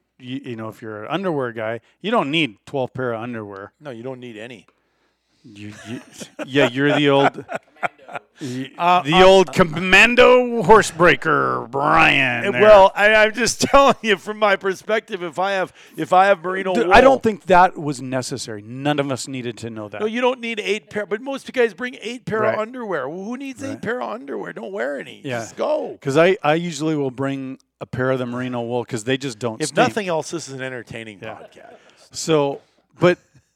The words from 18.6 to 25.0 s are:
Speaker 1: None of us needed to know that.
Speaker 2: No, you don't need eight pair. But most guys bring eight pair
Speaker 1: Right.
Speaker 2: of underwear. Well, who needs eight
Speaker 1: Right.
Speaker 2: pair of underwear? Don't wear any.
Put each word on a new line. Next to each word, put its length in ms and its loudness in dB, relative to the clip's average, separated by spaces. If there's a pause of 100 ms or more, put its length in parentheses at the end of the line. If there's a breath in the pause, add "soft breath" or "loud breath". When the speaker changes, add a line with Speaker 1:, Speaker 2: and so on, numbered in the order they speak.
Speaker 1:
None 380 -4
of 140 -2
us 160 -10
needed 300 -10
to 100 -10
know 180 -12
that. 140 -10
Speaker 2:
No, 60 -2
you 120 -6
don't 220 -2
need 180 -8
eight 300 -6
pair. 160 -8
But 160 -8
most 320 -10
guys 200 0
bring 280 -10
eight 240 -12
pair 160 -4
Speaker 1:
Right. 140 0
Speaker 2:
of 40 -4
underwear. 480 -6
Well, 160 -10
who 140 -10
needs 260 -12
eight 60 -8
Speaker 1:
Right. 120 -12
Speaker 2:
pair 200 -6
of 80 -8
underwear? 420 -10
Don't 220 -14
wear 260 -6
any. 240 -16